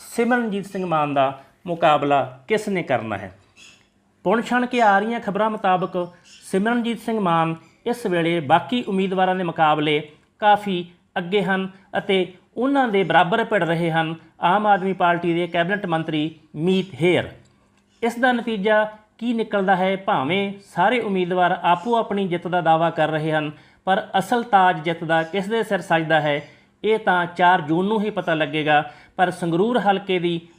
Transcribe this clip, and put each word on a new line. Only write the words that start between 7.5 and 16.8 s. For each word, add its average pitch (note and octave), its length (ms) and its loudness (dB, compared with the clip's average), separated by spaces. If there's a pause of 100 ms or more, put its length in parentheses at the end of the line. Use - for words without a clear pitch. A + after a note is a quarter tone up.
ਇਸ A#3+ 200 -4
ਵੇਲੇ E3+ 340 0
ਬਾਕੀ E3+ 480 0
ਉਮੀਦਵਾਰਾਂ F#3+ 480 0
ਦੇ F#3 80 -4
ਮੁਕਾਬਲੇ D3+ 680 0 (300)
ਕਾਫੀ G3+ 520 2 (260)
ਅੱਗੇ F#3+ 240 -2
ਹਨ F#3+ 280 -2 (280)
ਅਤੇ F#3+ 360 -2 (240)
ਉਹਨਾਂ C4+ 300 0
ਦੇ G3 160 2
ਬਰਾਬਰ F3 400 2
ਭਿੜ G#3 200 0
ਰਹੇ E3 280 0
ਹਨ D#3+ 240 -2 (260)
ਆਮ G#3 260 2
ਆਦਮੀ F#3+ 260 2
ਪਾਰਟੀ F3 400 0
ਦੇ E3+ 140 -2
ਕੈਬਨਿਟ F3+ 380 -2
ਮੰਤਰੀ D#3+ 500 -4 (200)
ਮੀਤ F#3 300 0 (160)